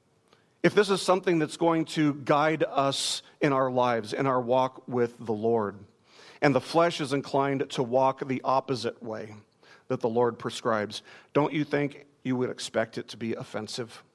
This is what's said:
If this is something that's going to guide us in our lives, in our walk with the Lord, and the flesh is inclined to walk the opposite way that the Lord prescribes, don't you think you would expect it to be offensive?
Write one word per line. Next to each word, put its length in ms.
If 120
this 160
is 100
something 380
that's 180
going 280
to 300
guide 540
us 540
in 120
our 180
lives, 420
in 140
our 140
walk 480
with 300
the 140
Lord, 460
and 100
the 80
flesh 400
is 120
inclined 580
to 140
walk 420
the 160
opposite 580
way 360
that 140
the 80
Lord 320
prescribes, 640
don't 200
you 100
think 440
you 100
would 160
expect 480
it 100
to 80
be 180
offensive? 680